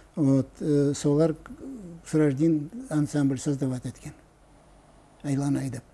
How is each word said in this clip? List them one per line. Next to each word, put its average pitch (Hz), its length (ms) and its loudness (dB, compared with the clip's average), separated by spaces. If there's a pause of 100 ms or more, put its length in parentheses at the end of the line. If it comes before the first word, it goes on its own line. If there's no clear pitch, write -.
(160)
Вот, 135 320 4 (120)
э, 143 340 2
солар 151 400 2 (680)
с - 100 -8
рождения 151 540 2 (220)
ансамбль 147 480 0
создавать 135 480 -4
еткен. - 260 -12 (1080)
Айланай 139 480 -2
деп. 120 120 -10 (120)